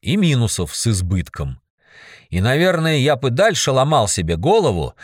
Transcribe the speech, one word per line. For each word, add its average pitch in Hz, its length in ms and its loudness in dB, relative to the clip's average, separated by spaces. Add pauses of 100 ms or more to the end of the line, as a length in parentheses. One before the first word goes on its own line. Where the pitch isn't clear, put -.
и 170 160 -2
минусов 123 580 0
с - 100 -4
избытком. 90 760 -4 (680)
И, 90 120 -2
наверное, 160 560 2
я 143 180 2
бы 131 140 -2
дальше 170 420 0
ломал 131 360 2
себе 85 280 -2
голову, 107 680 0